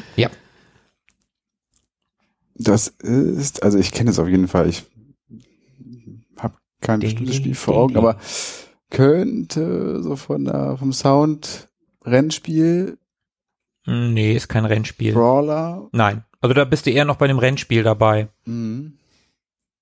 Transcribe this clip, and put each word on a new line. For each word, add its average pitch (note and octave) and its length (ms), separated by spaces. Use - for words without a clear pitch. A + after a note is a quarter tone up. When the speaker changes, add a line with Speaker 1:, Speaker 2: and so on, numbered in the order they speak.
Speaker 1:
Ja. A2 120
Speaker 2:
Das A2+ 320
ist, C#3+ 760
also G2+ 140
ich F#2 140
kenne A#2 200
es F2+ 80
auf E2 80
jeden F#2 200
Fall. F2 220
Ich - 140
hab - 200
kein A2 180
Speaker 1:
Ding, G#2+ 120
Speaker 2:
bestimmtes B2 240
Speaker 1:
ding, C#3 80
Speaker 2:
Spiel C3 120
vor - 180
Speaker 1:
ding, A2 80
Speaker 2:
Augen, C3 120
Speaker 1:
ding. A2+ 100
Speaker 2:
aber A2+ 160
könnte - 1120
so C#3+ 120
von C#3 300
der, C3+ 320
vom C3+ 160
Sound D3 760
Rennspiel. D#3+ 920
Speaker 1:
Nee, A#2 500
ist - 140
kein A2 160
Rennspiel. A2 480
Speaker 2:
Brawler. D3+ 800
Speaker 1:
Nein. A2 320
Also B2 120
da C#3+ 120
bist C#3+ 200
du - 60
eher C#3 140
noch D3 120
bei C#3+ 100
dem C3+ 120
Rennspiel B2 440
dabei. G#2+ 460
Speaker 2:
Mhm. A#2 520